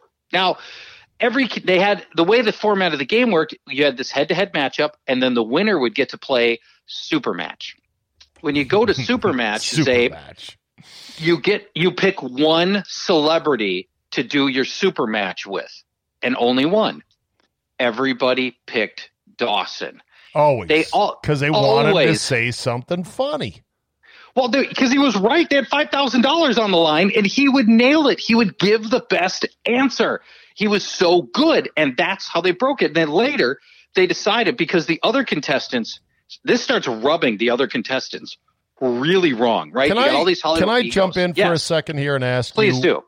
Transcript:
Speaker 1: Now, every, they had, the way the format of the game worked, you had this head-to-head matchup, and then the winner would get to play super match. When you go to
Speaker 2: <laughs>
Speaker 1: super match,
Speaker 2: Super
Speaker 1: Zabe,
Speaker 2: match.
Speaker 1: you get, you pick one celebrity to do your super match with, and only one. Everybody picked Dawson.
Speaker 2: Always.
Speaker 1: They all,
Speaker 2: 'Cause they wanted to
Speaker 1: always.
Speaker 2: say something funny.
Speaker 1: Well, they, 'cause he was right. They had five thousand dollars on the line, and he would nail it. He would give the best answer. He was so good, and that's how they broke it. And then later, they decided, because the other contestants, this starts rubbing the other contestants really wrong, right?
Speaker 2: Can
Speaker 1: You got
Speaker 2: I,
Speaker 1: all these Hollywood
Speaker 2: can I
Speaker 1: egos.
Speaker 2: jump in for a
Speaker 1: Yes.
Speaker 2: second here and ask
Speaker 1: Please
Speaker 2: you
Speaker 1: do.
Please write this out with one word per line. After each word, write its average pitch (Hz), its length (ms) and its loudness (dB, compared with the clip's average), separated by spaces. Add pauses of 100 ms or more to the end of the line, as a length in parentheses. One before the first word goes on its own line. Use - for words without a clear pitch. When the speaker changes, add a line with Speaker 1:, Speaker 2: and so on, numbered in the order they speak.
(320)
Speaker 1:
Now, 180 260 0 (640)
every, 247 260 0
they 185 320 0
had, 196 280 0 (100)
the 165 80 2
way 226 180 4
the 214 100 0
format 196 400 0
of 147 60 -2
the 139 60 -4
game 226 260 2
worked, 160 240 0 (140)
you 135 160 0
had 135 120 2
this 127 140 -8
head-to-head 165 420 -2
matchup, 151 380 -2 (160)
and 127 160 -2
then 127 120 2
the 117 80 2
winner 170 360 0
would 117 160 0
get 135 160 -2
to - 80 -16
play 120 420 0 (260)
super - 480 -6
match. - 420 -12 (640)
When 147 160 -4
you 143 80 0
go 202 220 2
to 196 80 2
Speaker 2:
<laughs> 131 140 -6
Speaker 1:
super 226 240 0
match, 110 380 -2
Speaker 2:
Super 147 200 0
Speaker 1:
Zabe, 123 200 2
Speaker 2:
match. - 480 -18 (600)
Speaker 1:
you 165 220 0
get, 202 340 -2
you 170 180 0
pick 180 300 -2
one 160 640 0
celebrity 147 1000 0 (240)
to - 100 -2
do 139 260 0
your 127 160 -2
super 160 420 -2
match 104 400 -4
with, 95 240 -8 (520)
and 123 160 -2
only 127 280 0
one. 190 360 -2 (760)
Everybody 127 880 -2
picked - 440 -6 (260)
Dawson. 101 640 -6 (320)
Speaker 2:
Always. 147 340 0
Speaker 1:
They 156 240 2
all, 196 300 0
Speaker 2:
'Cause 147 180 -2
they 147 100 0
wanted - 340 2
to 151 60 2
Speaker 1:
always. 160 300 2
Speaker 2:
say 120 300 -2
something 127 540 -6
funny. 262 580 -6 (760)
Speaker 1:
Well, 254 120 2
they, 247 180 0
'cause 247 260 0
he 285 60 4
was 269 180 2
right. 233 340 2
They 277 60 4
had 277 100 2
five 294 240 -2
thousand 277 320 0
dollars 277 340 2
on 214 140 2
the 185 60 2
line, 165 400 4
and 208 100 2
he 277 220 2
would 262 200 4
nail 262 380 6
it. 214 140 0
He - 140 -2
would 226 240 2
give 214 320 2
the 240 100 2 (100)
best 185 360 -2 (200)
answer. 233 540 0 (340)
He 208 140 -2
was 202 180 0
so 175 360 2
good, 262 540 0
and 139 200 0
that's 180 320 -2
how 170 120 -2
they 180 120 2
broke 262 300 -2
it. 170 60 4
And 151 80 -6
then 160 140 2
later, 180 480 0 (360)
they 185 120 4
decided, 202 500 0
because 165 300 -2
the 165 160 -2
other 247 220 0
contestants, - 760 -4 (460)
this 240 180 2
starts 226 240 -2
rubbing 127 520 0
the 117 120 0
other 123 160 2
contestants - 720 -6 (460)
really 139 520 2
wrong, 107 380 0
right? 131 160 2
Speaker 2:
Can 196 100 0
Speaker 1:
You 247 60 2
got 294 100 2
Speaker 2:
I, - 20 2
Speaker 1:
all 220 80 2
these 175 160 0
Hollywood 160 280 0
Speaker 2:
can 220 60 2
I 247 60 2
Speaker 1:
egos. 185 140 -4
Speaker 2:
jump 190 240 0
in 180 160 0
for - 80 0
a - 80 4
Speaker 1:
Yes. 165 120 0
Speaker 2:
second 156 360 -2
here 143 160 0
and 131 100 -2
ask 123 300 -2
Speaker 1:
Please 208 220 2
Speaker 2:
you 127 60 -2
Speaker 1:
do. 135 260 0